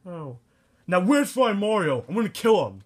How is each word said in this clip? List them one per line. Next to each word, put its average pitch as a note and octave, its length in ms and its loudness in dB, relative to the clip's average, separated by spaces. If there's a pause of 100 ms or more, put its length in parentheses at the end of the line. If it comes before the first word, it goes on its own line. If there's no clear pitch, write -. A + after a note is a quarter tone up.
Oh. D#3 320 -14 (480)
Now F3+ 140 2
where's C#4 320 2
Fire B3 200 0
Mario? G3 560 0
I'm E3+ 60 -8
gonna A3 160 0
kill G#3+ 380 2
him. G2 180 -16